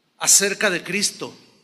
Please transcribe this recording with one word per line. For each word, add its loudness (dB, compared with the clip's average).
acerca 2
de -4
Cristo -6